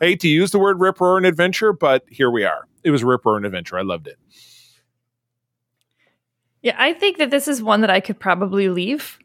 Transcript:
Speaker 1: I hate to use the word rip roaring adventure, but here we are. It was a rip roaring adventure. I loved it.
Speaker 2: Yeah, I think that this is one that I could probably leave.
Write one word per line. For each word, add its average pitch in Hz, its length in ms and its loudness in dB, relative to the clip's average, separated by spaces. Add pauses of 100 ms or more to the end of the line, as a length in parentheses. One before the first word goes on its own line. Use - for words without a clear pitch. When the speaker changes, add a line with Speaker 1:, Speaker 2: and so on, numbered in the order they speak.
Speaker 1:
I 165 60 2
hate 180 140 0
to 175 60 0
use 165 240 2
the 202 80 2
word 190 220 2
rip 185 180 0
roaring 185 240 2
adventure, 180 480 2
but 135 380 0
here 123 200 0
we 117 140 0
are. 82 220 -2 (180)
It 156 80 0
was 139 100 2
a 117 40 -2
rip 123 200 0
roaring 107 200 0
adventure. 90 340 -8
I 95 40 -4
loved 85 240 -6
it. - 100 -20 (2500)
Speaker 2:
Yeah, - 160 -2
I 285 160 2
think 381 260 -2
that 277 120 -2
this 277 160 0
is 262 160 -4
one 214 180 2
that 220 80 2
I 190 120 2
could - 180 -8
probably 190 480 0
leave. 185 580 -4